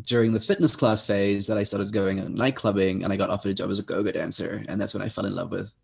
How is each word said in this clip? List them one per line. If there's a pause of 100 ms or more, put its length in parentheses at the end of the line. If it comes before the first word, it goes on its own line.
during
the
fitness
class
phase
that
I
started
going
out
night
clubbing,
and
I
got
offered
a
job
as
a
go-go
dancer.
And
that's
when
I
fell
in
love
with (120)